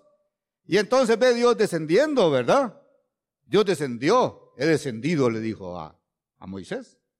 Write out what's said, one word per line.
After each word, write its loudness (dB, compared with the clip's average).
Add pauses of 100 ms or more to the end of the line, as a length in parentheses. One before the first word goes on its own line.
(640)
Y 0
entonces 2
ve 4
Dios 2
descendiendo, 0
¿verdad? 0 (600)
Dios 2
descendió. -2
"He -4
descendido", 0
le -4
dijo -8
a, -16 (400)
a -18
Moisés. -14 (220)